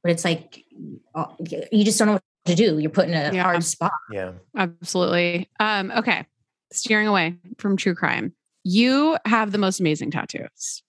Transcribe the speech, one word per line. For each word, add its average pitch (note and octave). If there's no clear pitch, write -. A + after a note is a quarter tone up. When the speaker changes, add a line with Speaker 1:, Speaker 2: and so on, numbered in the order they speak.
Speaker 1:
But F3
it's E3
like, -
uh, D#3
y-, D#3+
you G#3
just G3+
don't A3
know G#3+
what F#3+
to F3+
do. E3+
You're D#3
put D#3
in E3+
a D3+
Speaker 2:
Yeah. F3+
Speaker 1:
hard F3
spot. E3+
Speaker 3:
Yeah. F#2+
Speaker 2:
Absolutely. F3
Um, G#3
okay. A3
Steering G#3+
away F3
from G3
true F3+
crime. -
You C4
have A3
the G3+
most F#3+
amazing D3+
tattoos. -